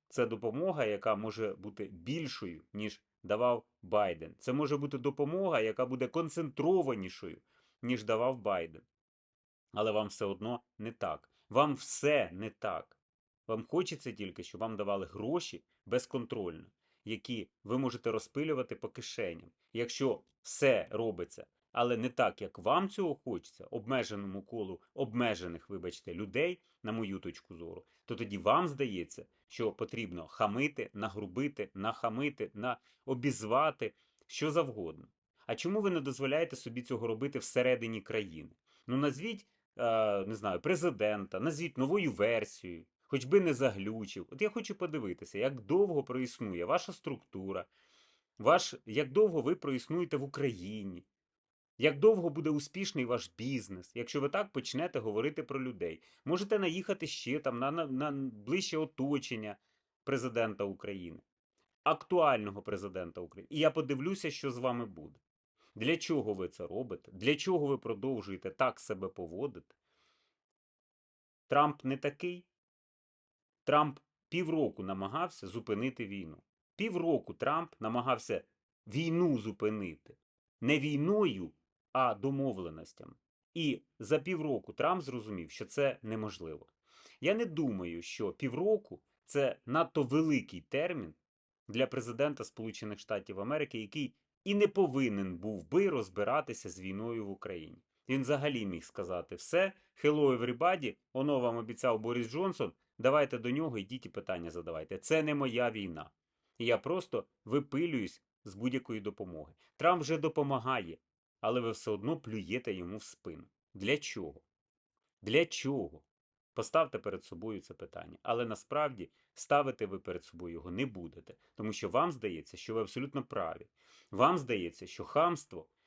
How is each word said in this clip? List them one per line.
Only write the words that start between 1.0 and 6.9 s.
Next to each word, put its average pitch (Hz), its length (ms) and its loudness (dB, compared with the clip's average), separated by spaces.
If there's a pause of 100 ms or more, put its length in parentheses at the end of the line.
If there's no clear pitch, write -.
може 107 380 -2
бути 101 320 -10
більшою, 95 800 -6 (100)
ніж 104 280 -6 (220)
давав 117 420 2 (160)
Байден. 87 580 2
Це 127 140 -2
може 143 240 2
бути 143 200 -2
допомога, 147 640 2
яка 110 260 2
буде 127 220 0
концентрованішою, 147 1300 0 (400)